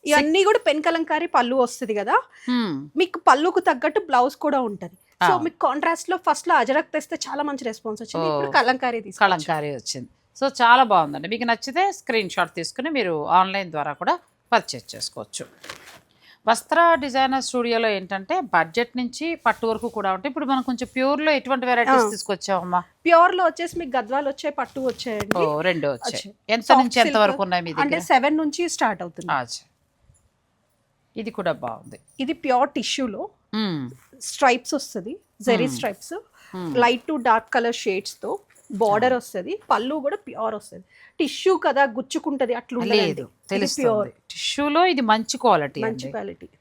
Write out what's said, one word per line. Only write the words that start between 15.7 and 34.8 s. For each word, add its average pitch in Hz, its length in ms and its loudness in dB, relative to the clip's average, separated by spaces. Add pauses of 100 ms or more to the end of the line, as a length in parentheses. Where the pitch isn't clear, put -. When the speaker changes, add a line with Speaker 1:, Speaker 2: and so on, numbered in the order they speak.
Speaker 2:
వస్త్ర 269 300 0 (240)
డిజైనర్ 262 440 0
స్టూడియోలో 233 500 0
ఏంటంటే 190 380 -6 (200)
బడ్జెట్ 165 440 0
నుంచి 247 260 -6 (200)
పట్టు 226 260 0
వరకు 220 160 -4 (100)
కూడా 196 180 -2
ఉంటాయి. 190 160 -6
ఇప్పుడు 285 200 -6
మనం 262 180 0
కొంచెం 247 260 -4
ప్యూర్‌లో 294 440 0
ఎటువంటి 254 320 -2
వెరైటీస్ 240 340 4
Speaker 1:
ఆ. 208 100 0
Speaker 2:
తీసుకొచ్చామమ్మా? 180 680 -2 (240)
Speaker 1:
ప్యూర్‌లో 349 440 6
వచ్చేసి 339 320 -8
మీకు 269 160 -10
గద్వాలు 262 360 -2
వచ్చాయి, 294 280 -6
పట్టు - 180 -8 (100)
వచ్చాయండి. 214 520 -4
Speaker 2:
ఓ, 156 280 0
రెండు 160 260 0
వచ్చాయి. - 200 -6
Speaker 1:
వచ్చాయి. - 180 -10 (220)
Speaker 2:
ఎంత 233 120 -2
Speaker 1:
సాఫ్ట్ 277 160 8
Speaker 2:
నుంచి 247 180 0
ఎంత 220 80 6
Speaker 1:
సిల్క్ 220 160 4
Speaker 2:
వరకు 190 220 0
ఉన్నాయి 180 200 0
మీ 160 60 -6 (100)
Speaker 1:
అంటే 285 120 0
Speaker 2:
దగ్గర? 330 160 -6
Speaker 1:
సెవెన్ 285 300 8
నుంచి 320 340 -2
స్టార్ట్ 214 300 0
అవుతుంది. 170 340 -8
Speaker 2:
అచ్చా. - 240 -10 (1500)
ఇది 220 240 -8
కూడా 175 140 0 (120)
బాగుంది. - 340 -12 (240)
Speaker 1:
ఇది 277 100 -4 (100)
ప్యూర్ 262 340 2
టిష్యూలో 247 460 -6 (380)
Speaker 2:
మ్మ్. 175 200 -2 (500)
Speaker 1:
స్ట్రైప్స్ 254 480 2
వస్తది, 220 340 -10 (340)